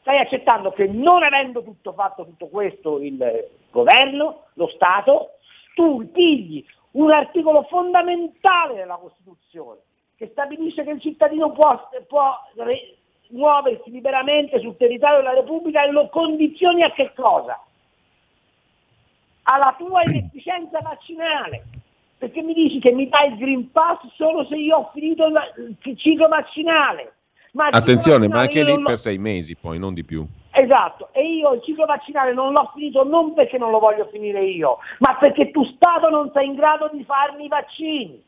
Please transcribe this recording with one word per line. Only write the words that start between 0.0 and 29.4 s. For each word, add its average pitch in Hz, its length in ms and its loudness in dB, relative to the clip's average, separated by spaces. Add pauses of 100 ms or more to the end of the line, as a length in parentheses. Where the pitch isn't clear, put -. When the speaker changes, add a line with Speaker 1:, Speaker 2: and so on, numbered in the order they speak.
Speaker 1:
Stai 277 180 0
accettando 233 540 0
che, 196 140 -2
non 294 360 4
avendo 277 400 -2
tutto 196 300 -16
fatto 190 320 -6
tutto 165 240 -18
questo 175 520 -6
il 127 480 -6 (220)
governo, 269 840 2
lo 165 140 -4
Stato, 202 680 0 (400)
tu 294 360 0
pigli 226 540 0 (280)
un 302 200 4
articolo 302 520 2
fondamentale 349 1080 0
della 180 220 -12
Costituzione 170 840 -20 (380)
che 214 160 -14
stabilisce 302 520 -6
che 294 60 -8
il 302 100 -8
cittadino 311 520 0
può, 302 360 2 (200)
può 269 280 0 (200)
re-, 233 400 -8 (360)
muoversi 269 580 0
liberamente 269 680 -2
sul 226 160 -12
territorio 254 420 2
della 262 160 0
Repubblica, 302 480 0
e 285 80 2
lo 294 180 2
condizioni 330 760 0
a 311 100 2
che 269 220 -4
cosa? 175 460 0 (1800)
Alla 262 320 2
tua 359 280 -2
inefficienza 311 760 -8
vaccinale, 311 840 -10 (540)
perché 311 240 -10
mi 320 120 -6
dici 311 240 2
che 247 140 6
mi 262 160 -2
dai 294 240 2
il 208 60 -12
Green 254 340 -4
Pass 330 420 0
solo 311 320 -2
se 294 80 -8
io 311 220 0
ho 320 160 -2
finito 311 360 0
la, 302 140 0 (140)
il 240 420 -14
ciclo 320 300 2
vaccinale. 302 840 -2 (380)
Ma 294 160 0
il 269 60 -2
ciclo 117 60 8
Speaker 2:
Attenzione, 123 480 6
ma - 80 0
Speaker 1:
vaccinale 127 100 4
Speaker 2:
anche 143 120 0
Speaker 1:
io 151 60 4
Speaker 2:
lì 143 80 2
Speaker 1:
non 143 100 0
l'ho - 60 0
Speaker 2:
per 113 100 0
sei 101 200 -6
mesi, 90 380 -6